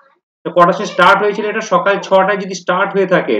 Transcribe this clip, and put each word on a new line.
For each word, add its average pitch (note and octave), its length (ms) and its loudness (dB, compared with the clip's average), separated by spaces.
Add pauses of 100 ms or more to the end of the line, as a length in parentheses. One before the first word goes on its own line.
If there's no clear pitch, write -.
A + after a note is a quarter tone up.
(420)
তো D#3+ 140 -8
কটার F3 200 4
সময় G3+ 180 -8
start F#3+ 280 4
হয়েছিল? G#3 300 -2
এটা G#3+ 200 -6
সকাল G3 220 2 (120)
ছটায় F#3+ 360 2
যদি D3 200 -10
start F#3 340 -2
হয়ে F#3+ 180 0
থাকে - 260 0